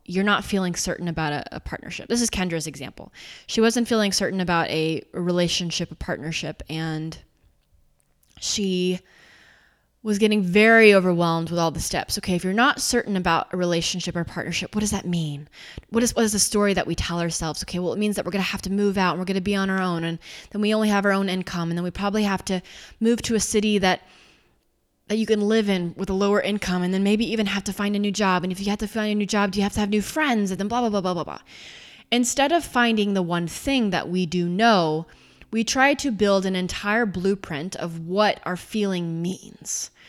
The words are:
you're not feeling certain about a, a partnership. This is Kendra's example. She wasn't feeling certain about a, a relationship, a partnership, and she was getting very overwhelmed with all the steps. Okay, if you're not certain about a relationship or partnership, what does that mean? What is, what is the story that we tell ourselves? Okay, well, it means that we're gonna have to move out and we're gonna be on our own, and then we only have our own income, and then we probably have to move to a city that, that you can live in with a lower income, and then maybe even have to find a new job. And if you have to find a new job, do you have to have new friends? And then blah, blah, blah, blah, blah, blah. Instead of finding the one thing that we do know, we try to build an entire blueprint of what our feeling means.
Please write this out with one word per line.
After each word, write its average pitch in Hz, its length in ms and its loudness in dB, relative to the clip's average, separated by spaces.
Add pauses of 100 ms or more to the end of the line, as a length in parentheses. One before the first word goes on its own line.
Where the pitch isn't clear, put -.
you're 185 180 -2
not 202 220 2
feeling 185 320 -2
certain 175 320 -4
about 156 240 -2
a, - 240 -8
a 170 40 -10
partnership. - 480 -12
This 240 140 0
is 226 80 0
Kendra's 170 360 -4
example. - 460 -14 (340)
She - 140 0
wasn't 226 280 4
feeling 214 240 2
certain 190 280 -2
about 170 280 0
a, 160 340 -2 (120)
a 180 60 -4
relationship, 175 720 0
a - 60 -16
partnership, 156 720 -6
and 160 500 -6 (1200)
she 185 600 0 (1000)
was 208 160 0
getting 214 240 4
very 214 520 8
overwhelmed 170 560 4
with 170 80 -2
all 165 120 4
the 160 80 -8
steps. - 380 -4
Okay, 196 180 -2
if 175 80 0
you're 185 120 -2
not 269 260 2
certain 220 380 0
about 175 340 0
a 185 60 -4
relationship 175 580 -2
or 170 80 0
partnership, - 500 -6
what 208 60 0
does 214 120 -2
that 196 120 -4
mean? 156 420 -2 (440)
What 233 120 2
is, 240 140 0
what 233 80 4
is 214 80 0
the 214 60 0
story 202 340 2
that 190 140 0
we 170 80 -2
tell 170 260 -2
ourselves? 165 420 -4
Okay, - 160 -6
well, 175 140 -2
it 127 60 -4
means 208 180 0
that 202 80 -4
we're 175 60 -6
gonna 190 120 -2
have 185 200 -4
to 185 100 -4
move 202 240 2
out 185 140 2
and 156 80 -2
we're 185 80 -4
gonna 190 160 -2
be 202 120 0
on 196 140 0
our 190 140 0
own, 175 220 -2
and 165 140 -4 (340)
then 208 100 -2
we 214 120 2
only 220 140 2
have 202 160 2
our 202 80 4
own 196 160 2
income, 180 420 -4
and 170 60 -2
then 175 80 -2
we 180 60 -4
probably 202 320 -2
have 196 240 0
to 185 160 -2 (360)
move 226 240 2
to 233 120 -2
a 208 60 2
city 208 360 2
that, 185 240 2 (1080)
that 214 100 0
you 220 80 0
can 214 160 2
live 214 260 2
in 175 300 0
with 185 100 -4
a 190 60 -2
lower 202 260 2
income, 185 420 -2
and 180 120 0
then 190 80 0
maybe 208 280 2
even 220 140 0
have 196 200 -4
to 202 80 -6
find 208 220 -2
a 202 40 0
new 202 140 0
job. 185 300 2
And 180 80 -2
if 180 80 -6
you 196 120 -4
have 208 80 -2
to 214 100 -6
find 214 240 -2
a - 20 0
new 208 120 0
job, 202 240 2
do 196 80 -4
you 202 60 2
have 202 100 -2
to 214 60 0
have 208 100 0
new 214 100 2
friends? 226 500 0
And 185 80 -4
then 202 100 -4
blah, 233 120 0
blah, 240 80 2
blah, 202 140 0
blah, 185 100 0
blah, 170 120 -2
blah. 69 160 -12 (680)
Instead 247 420 2
of 339 120 2
finding 220 480 2
the 196 80 2
one 170 260 -2
thing 240 440 0
that 160 180 -2
we 185 160 0
do 175 240 0
know, 175 580 2 (440)
we 226 140 0
try 269 300 2
to 277 160 -4
build 196 360 2
an 190 100 0
entire 208 500 0
blueprint 185 680 -4
of 165 300 -8
what 196 380 2
our 175 120 -4
feeling 175 640 -2
means. - 680 -8 (180)